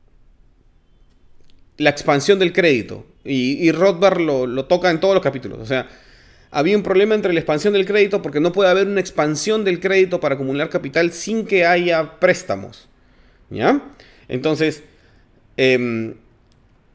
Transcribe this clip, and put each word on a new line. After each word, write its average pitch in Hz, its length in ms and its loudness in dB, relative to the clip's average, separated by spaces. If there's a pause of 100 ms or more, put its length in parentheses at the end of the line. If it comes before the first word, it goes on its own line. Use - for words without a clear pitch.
(1800)
la 147 100 0
expansión 143 500 2
del 180 140 0
crédito. 113 540 0 (180)
Y, 135 420 -2
y 160 60 4
Rothbard 185 480 2
lo, 139 260 -2
lo 131 200 -6
toca 180 240 2
en 160 100 -2
todos 196 140 2
los 185 80 2
capítulos. 117 360 -6
O 113 60 -14
sea, 123 240 -4 (640)
había 165 220 2
un 202 80 -2
problema 202 320 2
entre 202 160 -2
la 165 80 0
expansión 156 320 0
del 196 120 2
crédito 202 380 0
porque 147 160 -4
no 165 140 2
puede 190 180 2
haber 190 160 2
una 196 140 -2
expansión 180 640 -2
del 180 160 -2
crédito 185 400 2
para 139 160 -2
acumular 139 320 -4
capital 165 420 -2
sin 214 360 -6
que 180 200 2
haya 170 540 0
préstamos, 104 680 -2 (640)
¿ya? 139 320 0 (460)
Entonces, 151 560 -2 (720)
em, 123 580 0 (800)